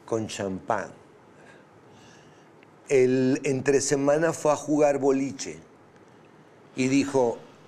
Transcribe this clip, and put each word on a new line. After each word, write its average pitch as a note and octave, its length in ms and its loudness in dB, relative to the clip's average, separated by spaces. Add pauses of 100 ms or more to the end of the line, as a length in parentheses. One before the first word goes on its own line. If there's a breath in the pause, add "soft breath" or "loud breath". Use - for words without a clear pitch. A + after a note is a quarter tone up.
con A2 220 -4
champán. F#2+ 600 -6 (2000 loud breath)
El C3 560 2
entre C3+ 360 0
semana D3 520 0
fue D#3 180 -2
a C#3+ 60 2
jugar D3 420 2
boliche C3+ 600 -2 (1160)
y C3 140 0
dijo, C3 500 0 (300)